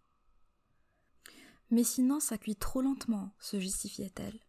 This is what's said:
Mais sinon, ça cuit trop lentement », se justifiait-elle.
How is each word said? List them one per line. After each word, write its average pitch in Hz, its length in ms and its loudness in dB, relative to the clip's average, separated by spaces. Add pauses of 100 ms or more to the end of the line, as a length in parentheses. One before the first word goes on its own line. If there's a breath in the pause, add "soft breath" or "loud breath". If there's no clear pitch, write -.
(1700 loud breath)
Mais 233 120 6
sinon, 254 360 4
ça 220 180 -2
cuit 214 200 -4
trop - 240 0
lentement », 226 580 0
se - 200 -4
justifiait-elle. 202 880 -6